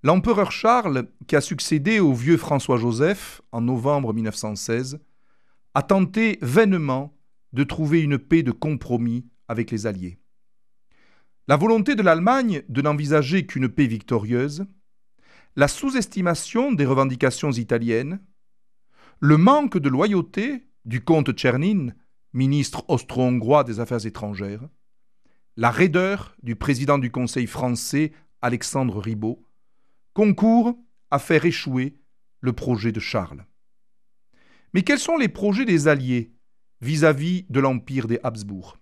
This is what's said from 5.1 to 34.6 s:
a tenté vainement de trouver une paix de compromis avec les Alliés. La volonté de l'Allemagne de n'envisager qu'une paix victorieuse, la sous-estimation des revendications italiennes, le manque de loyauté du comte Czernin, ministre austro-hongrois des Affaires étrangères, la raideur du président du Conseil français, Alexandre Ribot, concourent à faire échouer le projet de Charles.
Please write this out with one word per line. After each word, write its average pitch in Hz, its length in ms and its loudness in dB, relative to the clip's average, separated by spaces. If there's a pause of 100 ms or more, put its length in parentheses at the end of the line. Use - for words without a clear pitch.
a 139 60 2
tenté 196 600 2
vainement 147 760 2 (360)
de 131 100 0
trouver 160 380 2
une 143 160 2
paix 160 260 2
de 123 80 0
compromis 120 760 -4 (220)
avec 113 240 -4
les 110 160 -4
Alliés. 90 320 -8 (1300)
La 139 80 4
volonté 220 400 2
de 214 60 -2
l'Allemagne 190 680 2
de 127 140 -4
n'envisager 151 640 0
qu'une 131 240 -2
paix 139 180 2
victorieuse, 120 760 -2 (920)
la 139 140 4
sous-estimation 240 1040 -2
des 147 120 2
revendications 131 680 0
italiennes, 117 680 -2 (1000)
le 151 160 6
manque 196 400 4
de 143 100 0
loyauté 196 800 -2 (160)
du 117 180 -6
comte 147 320 2
Czernin, 139 600 0 (400)
ministre 135 560 0
austro-hongrois 127 760 2
des 117 160 -6
Affaires 113 260 -6
étrangères, 104 640 -10 (880)
la 117 160 2
raideur 185 720 0
du 117 140 -6
président 143 400 0
du 127 120 -2
Conseil 123 380 -4
français, 131 640 -4 (300)
Alexandre 120 580 -4
Ribot, 107 480 -6 (680)
concourent 226 640 4 (320)
à 143 80 0
faire 151 260 2
échouer 139 540 -2 (420)
le 127 140 -2
projet 117 380 -2
de 107 80 -6
Charles. 90 480 -6 (1200)